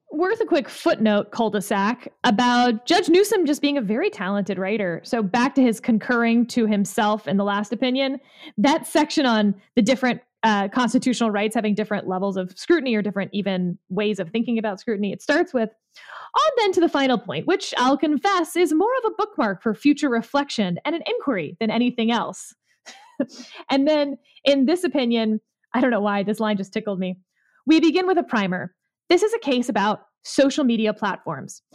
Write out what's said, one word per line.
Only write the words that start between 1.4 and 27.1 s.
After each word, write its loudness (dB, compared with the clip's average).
about 2
Judge 2
Newsom 4
just 0
being 0
a -2
very -2
talented -4
writer. -4
So -2
back 0
to 4
his 2
concurring 2
to 0
himself 0
in 0
the 0
last -4
opinion, -2
that 2
section 0
on 2
the 4
different, 0
uh, 2
constitutional 0
rights -2
having 0
different -4
levels -2
of -6
scrutiny 0
or 0
different -6
even -2
ways -2
of -6
thinking -2
about -4
scrutiny. -4
It -12
starts 0
with, -2
"On 4
then 2
to 2
the 4
final 2
point, -6
which -2
I'll 2
confess 0
is 2
more 2
of -2
a -14
bookmark -2
for 0
future 0
reflection -2
and -2
an -6
inquiry -4
than 0
anything 0
else." -6
<laughs> -2
And 2
then 0
in 4
this 0
opinion, 0
I 0
don't 2
know 0
why, -2
this -4
line 0
just -8
tickled -6
me. -6